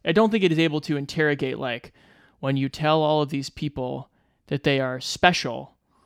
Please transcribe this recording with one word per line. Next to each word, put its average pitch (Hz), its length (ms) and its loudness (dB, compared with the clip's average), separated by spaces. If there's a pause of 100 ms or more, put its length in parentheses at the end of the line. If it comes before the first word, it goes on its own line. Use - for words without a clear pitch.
I 170 60 2
don't 214 180 6
think 208 140 2
it 180 80 4
is 156 80 2
able 156 220 2
to 151 160 -2
interrogate, 143 600 -2
like, 123 340 -8 (480)
when 139 160 -2
you 135 140 0
tell 156 320 2
all 151 220 2
of 143 60 -4
these 139 200 -6
people 135 600 -8 (340)
that 143 160 -4
they 139 180 2
are 127 200 -4
special 135 760 0 (300)